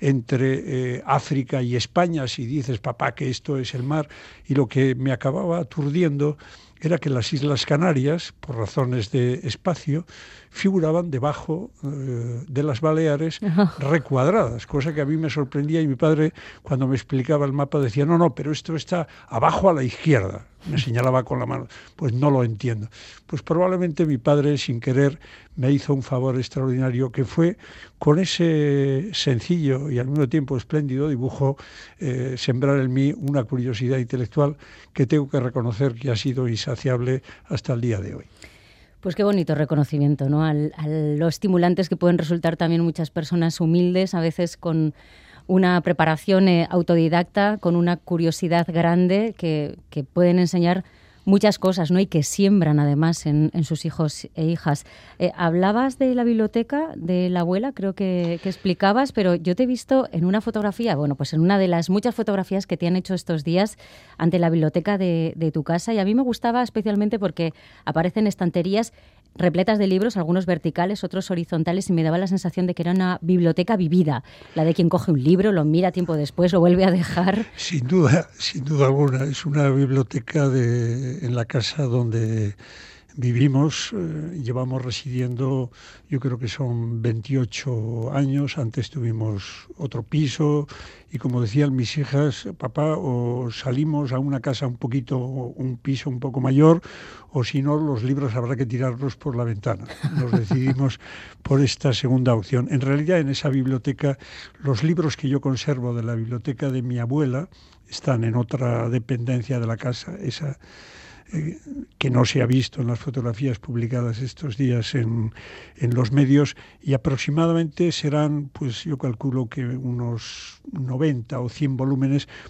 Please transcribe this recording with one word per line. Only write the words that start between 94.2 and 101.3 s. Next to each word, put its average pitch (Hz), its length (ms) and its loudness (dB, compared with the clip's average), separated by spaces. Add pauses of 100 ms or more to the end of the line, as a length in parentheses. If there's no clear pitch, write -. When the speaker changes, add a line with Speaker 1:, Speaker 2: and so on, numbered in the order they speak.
Speaker 1:
casa 131 260 -4
un 123 120 -6
poquito, 131 400 -4
un 127 580 -6
piso 135 320 -4
un 127 120 -4
poco 131 200 -4
mayor, 147 400 6 (520)
o 127 120 0
si 139 160 -2
no, 147 160 0
los 147 260 -2
libros 135 320 -2
habrá 120 220 -2
que 131 80 -2
tirarlos 123 520 -4
por 135 200 -6
la 123 80 -2
ventana". 107 400 -4 (320)
Nos 127 160 -2
decidimos 131 640 0 (220)
<laughs> - 220 -20